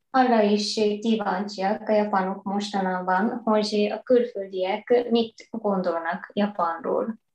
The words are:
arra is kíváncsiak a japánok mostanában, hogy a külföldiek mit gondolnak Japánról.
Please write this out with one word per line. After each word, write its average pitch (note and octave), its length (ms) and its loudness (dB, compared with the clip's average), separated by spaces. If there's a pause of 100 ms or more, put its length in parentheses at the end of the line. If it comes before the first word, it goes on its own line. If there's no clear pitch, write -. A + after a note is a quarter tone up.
(120)
arra A#3 300 4
is G#3 320 2
kíváncsiak G#3 1160 -2
a G#3+ 40 2
japánok G3 500 0
mostanában, F#3+ 1000 -2
hogy G#3 480 2
a - 120 -6
külföldiek G#3 1080 0
mit A3+ 400 0
gondolnak F3+ 840 -2
Japánról. G3+ 840 -2 (160)